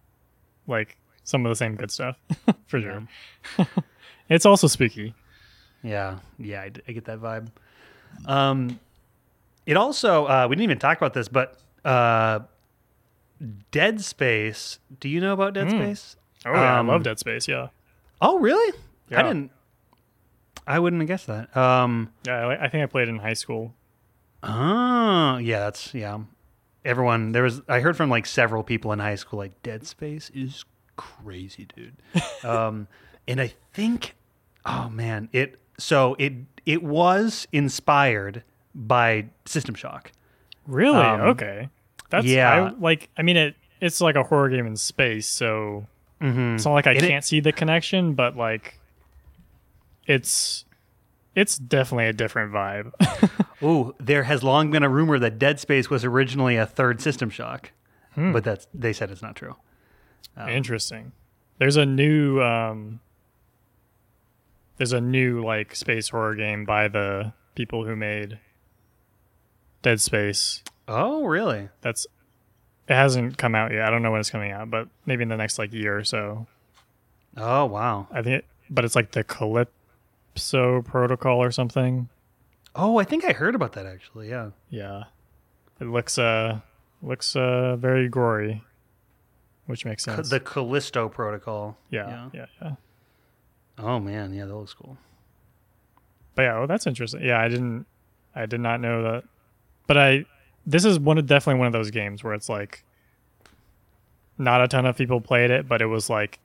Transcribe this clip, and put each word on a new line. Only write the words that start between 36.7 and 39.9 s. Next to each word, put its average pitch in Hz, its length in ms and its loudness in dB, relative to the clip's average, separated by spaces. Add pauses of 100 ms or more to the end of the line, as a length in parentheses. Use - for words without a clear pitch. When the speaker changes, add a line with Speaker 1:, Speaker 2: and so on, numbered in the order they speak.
Speaker 2:
was 180 720 2
inspired 131 920 2 (300)
by 113 520 2 (200)
System 123 280 -4
Shock. - 380 -16 (540)